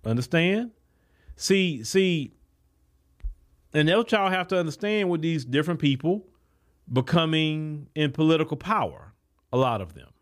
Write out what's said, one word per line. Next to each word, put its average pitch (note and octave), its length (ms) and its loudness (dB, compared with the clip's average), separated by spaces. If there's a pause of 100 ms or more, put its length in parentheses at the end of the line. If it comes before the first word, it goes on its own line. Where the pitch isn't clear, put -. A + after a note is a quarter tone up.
Understand? E3+ 640 0 (640)
See, F3+ 480 0
see, F3+ 500 0 (1400)
and D3+ 140 4
that's F#3 100 4
what A#3 140 0
y'all G3 180 2
have F#3 200 -2
to F#3+ 80 0
understand G3 520 -2
with E3 120 -2
these D#3+ 240 -2
different D3 340 -2
people D#3 480 0 (640)
becoming D#3 1040 0
in D3+ 160 0
political D#3 460 2
power, C3+ 560 -4 (400)
a B2 40 2
lot B2 220 2
of E2 140 -10
them. C#2 160 -20 (120)